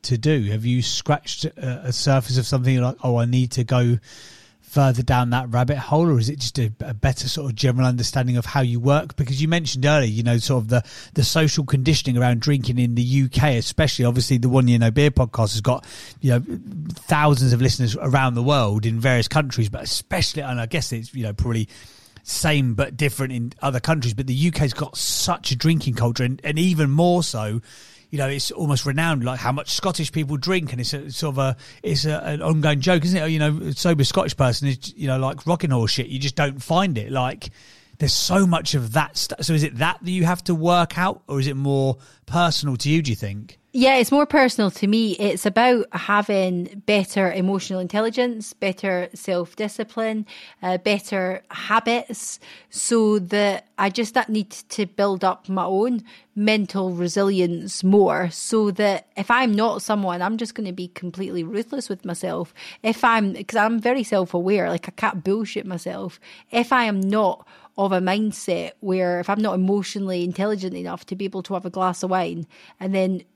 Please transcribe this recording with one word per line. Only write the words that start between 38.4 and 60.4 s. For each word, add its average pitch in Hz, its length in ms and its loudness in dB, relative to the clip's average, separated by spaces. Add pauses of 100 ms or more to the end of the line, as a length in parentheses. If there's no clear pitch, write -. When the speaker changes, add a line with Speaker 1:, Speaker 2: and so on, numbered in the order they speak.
Speaker 1:
much 160 280 2
of 120 200 -2
that 151 220 0
stu-, - 260 -6
so 151 120 0
is 151 100 4
it 127 140 -4
that, 165 240 0
that 175 100 -6
you 180 140 2
have 175 180 0
to 175 100 -2
work 170 440 2
out, 185 320 -2
or 139 100 -2
is 135 80 0
it 139 80 -4
more 135 440 0 (260)
personal 151 500 0
to 139 140 -2
you, 160 120 4
do 135 100 -2
you 101 40 0
think? 104 420 -10 (160)
Speaker 2:
Yeah, 262 220 6
it's 247 160 2
more 285 140 6
personal 254 440 4
to - 180 -4
me. 214 260 2
It's 202 320 -2
about 226 480 4
having 190 920 -2
better 196 460 2
emotional 185 480 -2
intelligence, 220 720 -2
better 185 600 -4
self-discipline, 214 1120 -4 (360)
uh, 185 180 -2
better 190 600 -2 (100)
habits, 233 880 -2 (280)
so 214 500 2
that 202 580 -2
I 196 120 2
just 220 280 -2 (100)
need 214 240 -2
to - 340 -6
build 196 380 -2
up 185 240 -2
my 190 160 -2
own 214 400 0 (320)
mental 208 560 0
resilience 180 880 0
more, 185 480 4
so 214 420 -2
that 196 440 -2
if 196 160 -4
I'm 240 220 2
not 226 280 0
someone, 190 400 -2
I'm 208 140 -2
just 226 180 -8